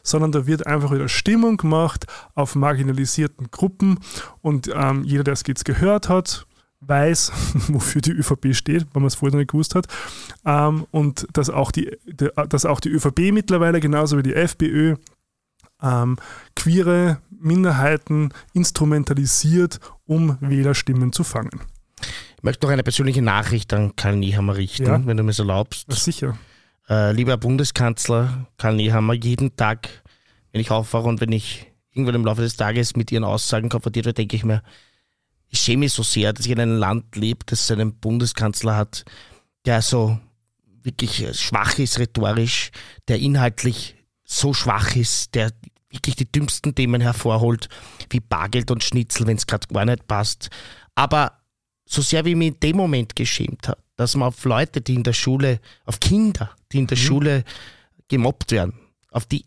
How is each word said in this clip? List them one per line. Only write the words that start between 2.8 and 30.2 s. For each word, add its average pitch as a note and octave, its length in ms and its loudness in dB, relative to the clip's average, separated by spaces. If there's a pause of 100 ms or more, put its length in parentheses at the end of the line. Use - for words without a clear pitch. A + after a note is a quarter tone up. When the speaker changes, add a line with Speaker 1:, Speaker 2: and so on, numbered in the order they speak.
Speaker 1:
Gruppen. F#3+ 500 2 (420)
Und, D3 300 -2
ähm, C#3 320 0
jeder, C#3 200 0
der C#3 100 0
es - 140 -4
jetzt C3+ 180 -4
gehört G3 420 2
hat, - 380 0 (360)
weiß, C#3+ 500 2 (200)
<laughs> B2+ 180 0
wofür C#3+ 320 0
die D3+ 100 2
Ö D3+ 100 0
V C#3+ 140 0
P C3+ 180 0
steht, D#3 400 0
wenn C#3 80 2
man's C3+ 140 2
vorher C#3 180 0
noch D3 60 2
nicht C#3 100 0
gewusst D#3 240 0
hat. F#3 140 0 (580)
Ähm, D3+ 460 2
und D3 420 0
dass C#3 160 0
auch C#3 220 0
die, - 340 -4
de-, C#3+ 240 -2 (180)
dass D3 200 0
auch D3 120 2
die D3+ 100 -4
Ö D3 100 2
V C#3+ 100 0
P F3+ 220 2
mittlerweile, F3 480 2
genauso D3 400 2
wie C3+ 40 2
die C3+ 120 0
F E3+ 200 0
P D#3 120 2
Ö, D#3 280 2 (840)
ähm, B2 360 0 (380)
queere F3 680 2 (180)
Minderheiten D3+ 880 2 (640)
instrumentalisiert, D3+ 880 2 (260)
um D#3 340 2
Wählerstimmen C3+ 760 0
zu - 100 0
fangen. - 380 -6 (760)
Speaker 2:
Ich - 60 -12
möchte - 220 -2
noch C#3 80 2
eine C3 100 2
persönliche C3+ 380 2
Nachricht G#2+ 520 0
an G#2 220 0
Karl G2+ 200 0
Nehammer G2 400 0
richten, G2 300 -4
Speaker 1:
Ja. C3 200 4
Speaker 2:
wenn A#2 120 0
du A2 60 2
mir's G#2+ 160 0
erlaubst. G2+ 500 -2
Speaker 1:
Ja, C3 60 -4
sicher. B2+ 420 -2 (520)
Speaker 2:
Äh, G#2+ 220 2
lieber A#2+ 260 2
Bundeskanzler B2 1120 0 (100)
Karl A2 180 0
Nehammer, A2 380 2
jeden A#2+ 420 -2
Tag, A2+ 340 -2 (600)